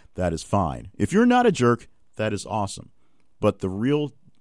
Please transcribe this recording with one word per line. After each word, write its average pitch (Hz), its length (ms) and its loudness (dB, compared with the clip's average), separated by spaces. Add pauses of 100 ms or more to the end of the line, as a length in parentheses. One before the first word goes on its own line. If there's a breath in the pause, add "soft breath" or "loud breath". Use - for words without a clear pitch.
(140 soft breath)
that 87 180 -2
is 80 100 -6
fine. 76 540 -4
If - 160 -2
you're 214 120 4
not 247 220 4
a 208 60 4
jerk, 120 360 0 (280)
that 110 160 -2
is 101 140 -6
awesome. 101 440 -6 (500)
But 107 200 2
the 95 100 -2
real 139 420 -2 (280)